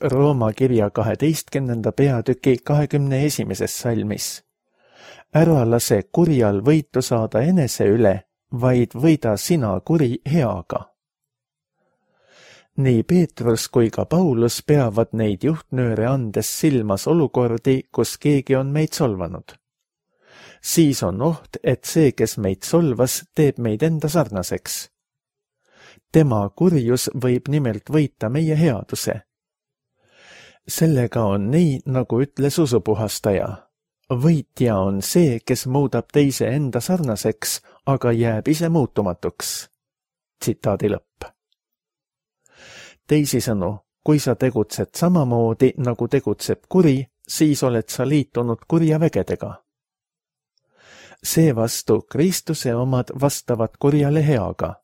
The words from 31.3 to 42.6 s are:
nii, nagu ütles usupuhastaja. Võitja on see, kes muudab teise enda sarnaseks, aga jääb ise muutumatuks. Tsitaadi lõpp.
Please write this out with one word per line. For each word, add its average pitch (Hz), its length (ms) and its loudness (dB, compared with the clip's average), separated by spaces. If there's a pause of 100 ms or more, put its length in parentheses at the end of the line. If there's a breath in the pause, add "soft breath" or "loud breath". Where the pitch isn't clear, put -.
nii, 151 300 2 (100)
nagu 127 320 0
ütles 139 400 -2
usupuhastaja. 107 840 0 (640)
Võitja 127 640 0
on 98 260 -2
see, 147 380 2
kes - 260 -2
muudab 131 460 -2
teise 135 400 2
enda 131 280 -2
sarnaseks, 123 840 -4 (260 soft breath)
aga 127 240 0
jääb 113 360 0
ise 160 200 0
muutumatuks. 104 1040 -4 (680)
Tsitaadi 104 520 -2
lõpp. - 320 -10 (1800 loud breath)